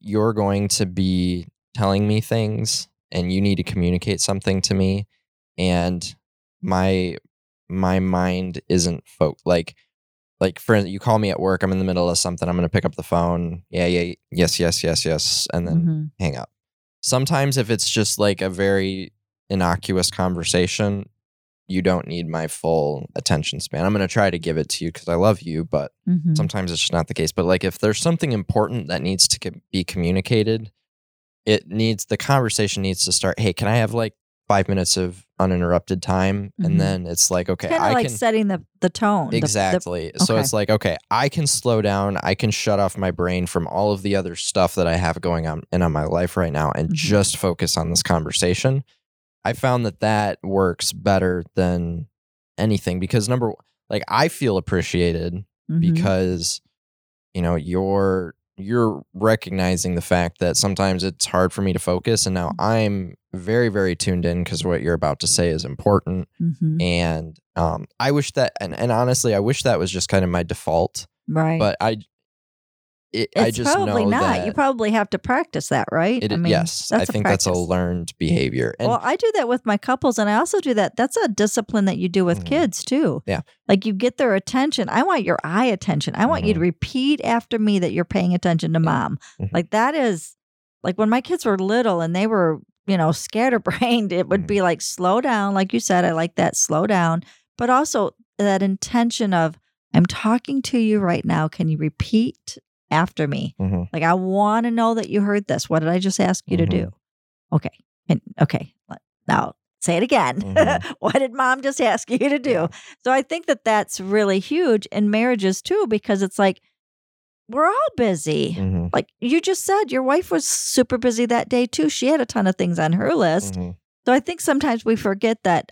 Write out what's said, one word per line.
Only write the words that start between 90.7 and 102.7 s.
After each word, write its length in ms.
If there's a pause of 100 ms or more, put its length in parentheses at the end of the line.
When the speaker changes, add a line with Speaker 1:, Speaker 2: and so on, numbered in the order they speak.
Speaker 2:
like, 140
when 140
my 100
kids 240
were 140
little 420
and 160
they 100
were, 340 (260)
you 100
know, 160
scatterbrained, 1000
it 160
would 100
Speaker 1:
Mm-hmm. 60
Speaker 2:
be 160
like, 180
"Slow 400
down." 320
Like 220
you 60
said, 260
I 60
like 240
that, 200
"Slow 300
down." 380 (340)
But 100
also 440 (260)
that 240
intention 720
of, 240 (340)
"I'm 140
talking 560
to 160
you 200
right 280
now. 200
Can 220
you 80
repeat 800 (340)